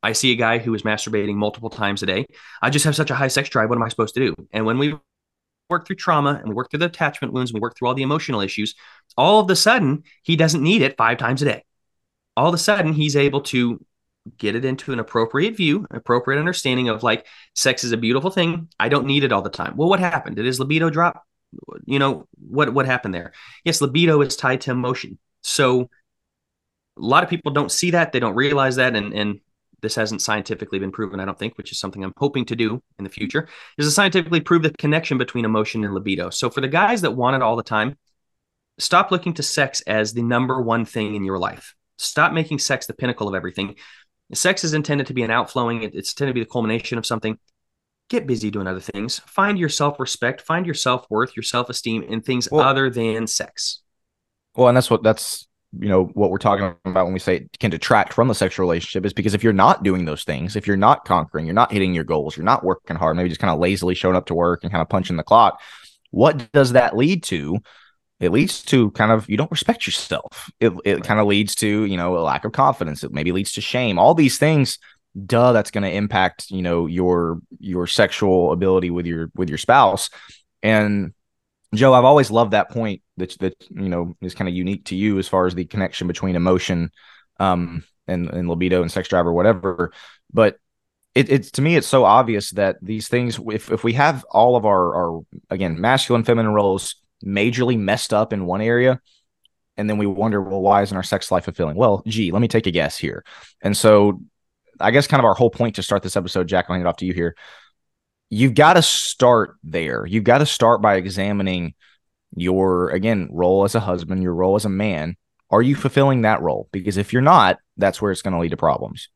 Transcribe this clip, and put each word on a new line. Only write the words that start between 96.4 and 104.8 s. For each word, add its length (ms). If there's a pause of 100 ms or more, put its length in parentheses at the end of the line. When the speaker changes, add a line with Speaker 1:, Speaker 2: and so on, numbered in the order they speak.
Speaker 2:
roles 400 (300)
majorly 540
messed 340
up 200
in 120
one 160
area, 400 (800)
and 100
then 80
we 100
wonder, 360
"Well, 180
why 220
isn't 140
our 60
sex 280
life 140
fulfilling?" 300
Well, 320
gee, 240
let 120
me 60
take 180
a 40
guess 280
here. 260 (380)
And 120
so 480 (560)
I 120